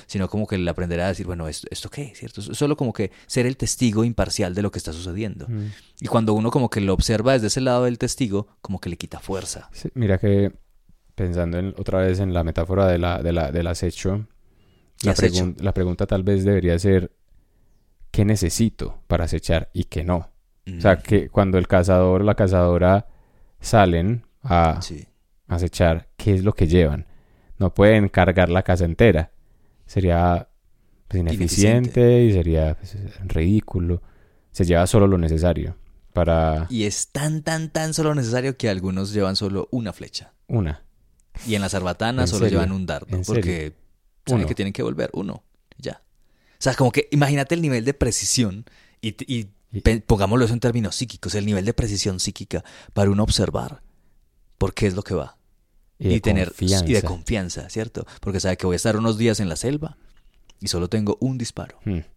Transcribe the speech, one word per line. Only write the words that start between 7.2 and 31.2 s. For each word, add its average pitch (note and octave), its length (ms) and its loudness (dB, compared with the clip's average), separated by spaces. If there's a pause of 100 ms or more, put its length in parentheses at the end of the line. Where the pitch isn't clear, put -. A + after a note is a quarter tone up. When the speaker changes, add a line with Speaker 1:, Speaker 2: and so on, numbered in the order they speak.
Speaker 1:
desde A2 140 0
ese B2+ 140 -2
lado B2+ 240 2
del B2 120 -2
testigo, G#2+ 520 -4 (120)
como F#2+ 180 -8
que F#2 100 -10
le E2+ 80 -8
quita - 220 -14
fuerza. - 520 -8
Speaker 2:
Sí, - 240 -12
mira G2+ 240 2
que G2+ 320 2 (640)
pensando F2 420 -2
en, F#2+ 220 -4
otra F#2+ 220 -2
vez F#2 180 2
en F#2 160 0
la E2+ 80 0
metáfora F2 420 0
de F2+ 140 4
la, F2 240 -2
de E2+ 80 0
la, D#2 200 0
del E2+ 140 -2
acecho, F#2 600 -4 (720)
Speaker 1:
¿Qué G#2 80 -2
Speaker 2:
la F#2+ 60 4
Speaker 1:
acecho? F2+ 320 2
Speaker 2:
pregun-, F2+ 160 -4
la F#2+ 120 0
pregunta F2+ 320 -2
tal G2 180 0
vez G2 200 2
debería F2 340 2
ser, F#2+ 360 2 (1000)
¿qué G#2 140 4
necesito G#2 840 -2
para E2+ 160 0
acechar E2 500 -2
y - 120 -4
qué - 180 -6
no? F2 260 -2 (380)
O F2 140 -10
sea, F#2 140 6
Speaker 1:
Mm. - 60 -2
Speaker 2:
que G2 280 2
cuando F#2+ 280 2
el F2 120 2
cazador F#2 520 4
o - 40 2
la G#2 100 2
cazadora F2+ 720 4 (540)
salen G2 640 2 (180)
a E2+ 380 2
Speaker 1:
Sí. - 260 -12 (400)
Speaker 2:
acechar, F2 720 0
¿qué G#2 160 2
es F#2 100 2
lo G2+ 100 2
que F2+ 140 2
llevan? D#2+ 380 4 (520)
No F#2 160 0
pueden G#2 360 6
cargar F2+ 400 4
la F#2 140 2
casa F2+ 220 2
entera. E2 460 4 (540)
Sería, F2 640 2 (580)
pues, F#2 140 -2